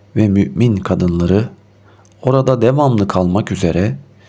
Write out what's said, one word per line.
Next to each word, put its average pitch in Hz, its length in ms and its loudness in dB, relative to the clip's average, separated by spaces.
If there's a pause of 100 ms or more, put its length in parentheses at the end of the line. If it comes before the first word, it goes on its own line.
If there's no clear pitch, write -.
(160)
ve 107 120 2
mümin 101 480 0
kadınları 90 760 0 (720)
orada 131 400 0
devamlı 123 460 2
kalmak 92 440 -2
üzere 92 460 -2 (320)